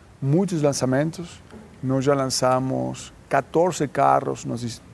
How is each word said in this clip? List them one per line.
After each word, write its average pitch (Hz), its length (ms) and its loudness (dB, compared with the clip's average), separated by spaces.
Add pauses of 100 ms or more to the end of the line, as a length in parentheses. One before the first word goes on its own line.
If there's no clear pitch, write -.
(200)
Muitos 160 440 2
lançamentos. 143 800 -2 (400)
Nós 131 200 0
já 143 120 4
lançamos 127 1000 -2 (160)
quatorze 156 580 0
carros 135 580 2
nos 123 160 -6
dis-, 117 200 -8 (120)